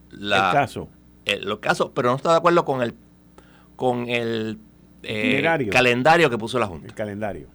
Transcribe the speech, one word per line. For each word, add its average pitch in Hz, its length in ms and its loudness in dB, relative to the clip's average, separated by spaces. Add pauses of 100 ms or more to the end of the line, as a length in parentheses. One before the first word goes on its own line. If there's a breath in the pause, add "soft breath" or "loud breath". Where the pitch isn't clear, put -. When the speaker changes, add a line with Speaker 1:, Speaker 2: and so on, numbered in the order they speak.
(100)
Speaker 1:
la" 98 380 0
Speaker 2:
El 90 40 2
caso. 117 360 0 (360)
Speaker 1:
el, 101 240 -4
los 104 100 -4
casos, 175 360 -2
pero 123 160 0
no 127 60 0
está 170 160 -2
de 165 40 4
acuerdo 170 280 4
con 135 180 -2
el, 113 120 -4 (840 loud breath)
con 123 320 0
el, 113 500 -2 (440)
eh, 110 240 -4
Speaker 2:
Itinerario. 120 460 0
Speaker 1:
calendario 127 580 4
que 117 80 -2
puso 113 220 -4
la 113 60 0
Junta. 80 200 -10
Speaker 2:
El - 80 -18
calendario. 101 600 -8